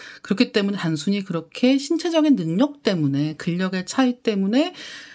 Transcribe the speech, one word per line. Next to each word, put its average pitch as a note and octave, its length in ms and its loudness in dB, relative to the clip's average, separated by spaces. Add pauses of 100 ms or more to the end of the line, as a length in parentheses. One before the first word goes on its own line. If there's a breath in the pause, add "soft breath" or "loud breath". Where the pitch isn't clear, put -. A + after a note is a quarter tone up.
(220 loud breath)
그렇기 A#3 300 0
때문에 G3+ 240 0
단순히 F#3 480 -2
그렇게 G3 540 0
신체적인 D#4 580 2
능력 F#3 460 0
때문에, D3+ 540 0
근력의 F#3 500 -4
차이 B3 360 0
때문에 A3+ 520 0 (400 loud breath)